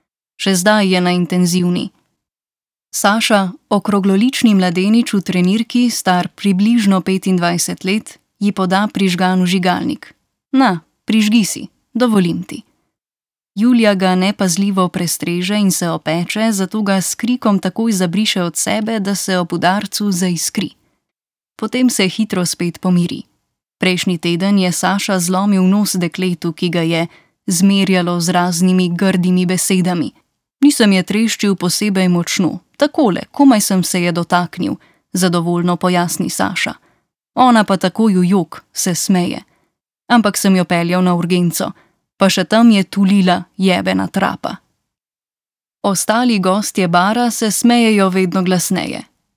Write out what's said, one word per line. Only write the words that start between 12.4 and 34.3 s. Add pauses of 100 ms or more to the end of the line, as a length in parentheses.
ti." (920)
Julija
ga
nepazljivo
prestreže
in
se
opeče,
zato
ga
s
krikom
takoj
zabriše
od
sebe,
da
se
ob
udarcu
zaiskri. (840)
Potem
se
hitro
spet
pomiri. (540)
Prejšnji
teden
je
Saša
zlomil
nos
dekletu,
ki
ga
je (400)
zmerjalo
z
raznimi
grdimi
besedami. (500)
"Nisem
je
treščil
posebej
močno, (180)
takole, (100)
komaj
sem
se
je
dotaknil," (380)